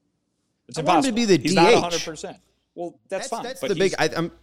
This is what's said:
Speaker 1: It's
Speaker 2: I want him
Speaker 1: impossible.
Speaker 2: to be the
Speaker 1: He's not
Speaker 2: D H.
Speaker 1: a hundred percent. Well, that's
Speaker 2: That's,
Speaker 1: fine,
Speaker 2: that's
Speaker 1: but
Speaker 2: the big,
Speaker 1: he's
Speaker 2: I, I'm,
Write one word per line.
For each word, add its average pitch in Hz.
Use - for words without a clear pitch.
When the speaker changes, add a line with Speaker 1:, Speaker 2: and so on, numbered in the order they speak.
Speaker 1:
It's -
Speaker 2:
I 160
want 294
him 247
Speaker 1:
impossible. -
Speaker 2:
to 233
be 180
the 131
Speaker 1:
He's 160
not -
Speaker 2:
D -
H. -
Speaker 1:
a 160
hundred 170
percent. 160
Well, 170
that's 190
Speaker 2:
That's, -
Speaker 1:
fine, 226
Speaker 2:
that's -
Speaker 1:
but 131
Speaker 2:
the 180
big, 185
Speaker 1:
he's 156
Speaker 2:
I, -
I'm, 165